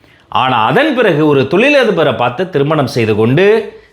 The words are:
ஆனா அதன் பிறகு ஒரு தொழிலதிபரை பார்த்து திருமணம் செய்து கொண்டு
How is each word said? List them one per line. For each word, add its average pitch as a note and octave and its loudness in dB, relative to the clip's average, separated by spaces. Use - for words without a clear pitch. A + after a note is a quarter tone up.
ஆனா A#2+ 0
அதன் B3 0
பிறகு D#3+ 0
ஒரு C#3 2
தொழிலதிபரை G3 0
பார்த்து B2 -4
திருமணம் C#3+ -2
செய்து A2 -2
கொண்டு F#3 0